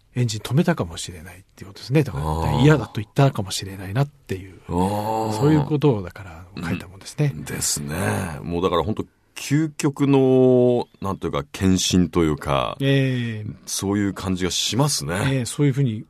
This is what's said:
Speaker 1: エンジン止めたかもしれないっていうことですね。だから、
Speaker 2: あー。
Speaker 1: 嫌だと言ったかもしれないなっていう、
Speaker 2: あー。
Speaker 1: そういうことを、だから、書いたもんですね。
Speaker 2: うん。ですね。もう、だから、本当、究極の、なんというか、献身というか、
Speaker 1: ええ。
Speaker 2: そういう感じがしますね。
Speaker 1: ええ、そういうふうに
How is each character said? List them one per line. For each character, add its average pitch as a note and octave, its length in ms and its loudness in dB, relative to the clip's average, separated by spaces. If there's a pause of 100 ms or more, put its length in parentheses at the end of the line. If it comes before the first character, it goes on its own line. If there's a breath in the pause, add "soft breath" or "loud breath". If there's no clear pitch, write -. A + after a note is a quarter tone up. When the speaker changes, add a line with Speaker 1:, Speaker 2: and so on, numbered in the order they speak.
(140)
Speaker 1:
エ B2 80 0
ン A#2+ 40 0
ジ A2 100 -4
ン - 20 -8
止 A#2+ 160 -6
め E3 80 4
た F3 120 2
か G#2+ 100 -2
も E2+ 120 -12
し - 140 -10
れ E2+ 100 -16
な D#2+ 120 -18
い - 80 -20
っ - 20 -20 (120)
て - 80 -18
い - 20 -14
う - 20 -18
こ G2+ 60 -18
と - 60 -18
で - 60 -16
す B2+ 80 -4
ね。 D3+ 100 4
だ - 80 -4
か D#2 60 -6
ら、 G2+ 80 -2
Speaker 2:
あ - 20 0 (340)
ー。 - 20 -
Speaker 1:
嫌 D3 140 8
だ A2+ 100 -4
と - 80 -20
言 G#2+ 100 -6
っ - 80 -20
た C#3 180 6
か A2 120 -4
も F#2+ 80 -8
し - 120 -6
れ G2 140 -12
な G2 100 -12
い G2 60 -8
な C3 120 2
っ - 20 -18
て - 280 -10
い F#2+ 140 -14
う、 F2 180 -20
Speaker 2:
あ - 40 -8
ー。 G#2 640 0
Speaker 1:
そ A2+ 160 0
う D#3 40 6
い D#3 40 6
う D3 80 2
こ D3 120 -2
と C3+ 200 4
を、 G2+ 40 -6
だ E2+ 100 -10
か - 120 -18
ら、 E2+ 220 -18 (220)
書 E2+ 60 -2
い F2 60 -4
た - 80 -14
も - 100 -20
ん - 20 -20
で - 60 -20
す - 140 -14
ね。 D3 160 2
Speaker 2:
う D2+ 40 -10
ん。 C#2+ 40 -12
で - 180 -8
す - 200 -2
ね。 D2 140 -8 (460)
も E2+ 180 -4
う、 F2 40 0
だ F2+ 60 2
か E2+ 80 2
ら、 E2 60 2
本 G#2 120 -2
当、 - 100 -6 (300)
究 D#3 340 0
極 D3 380 0
の、 B2+ 800 6 (140)
な F#2+ 120 -2
ん E2+ 40 -4
と E2+ 100 -6
い - 20 0
う - 20 -2
か、 D2 200 -2
献 F#2+ 220 2
身 F2+ 360 2
と F2 140 2
い D#2+ 60 4
う D2+ 80 0
か、 C2 420 -2
Speaker 1:
え B2+ 680 0
え。 G#2+ 60 -8 (140)
Speaker 2:
そ - 260 -4
う G#2 80 2
い G2+ 80 2
う F#2+ 60 0
感 F#2+ 220 -4
じ F2+ 100 -2
が E2+ 60 0
し - 260 -2
ま C#3+ 100 4
す C#3+ 180 -4
ね。 C#2+ 80 -4 (140)
Speaker 1:
え C3+ 140 0
え、 A#2 40 -4
そ - 180 -2
う D3 40 4
い - 20 4
う C3 40 0
ふ A#2+ 60 -2
う C#3 40 2
に A2+ 260 -4